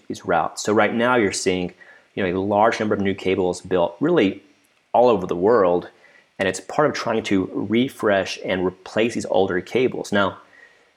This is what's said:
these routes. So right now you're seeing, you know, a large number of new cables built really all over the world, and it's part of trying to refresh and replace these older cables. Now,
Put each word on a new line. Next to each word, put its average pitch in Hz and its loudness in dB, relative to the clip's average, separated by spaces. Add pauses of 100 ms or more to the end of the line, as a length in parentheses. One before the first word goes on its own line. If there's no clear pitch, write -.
these - -12
routes. 85 -2
So 107 -2
right 107 2
now 120 2
you're 98 2
seeing, 90 -2 (400)
you 107 -4
know, 90 -2
a 95 -2
large 104 2
number 107 -2
of 98 -2
new 98 0
cables 92 -2
built 92 -2
really 139 2 (520)
all 123 6
over 95 2
the 87 -4
world, 90 2 (500)
and 95 0
it's 92 -4
part - 0
of - -4
trying 113 -4
to 95 0
refresh 101 -2
and 92 -2
replace 110 -2
these 107 -6
older 95 0
cables. 117 -2
Now, 98 0 (580)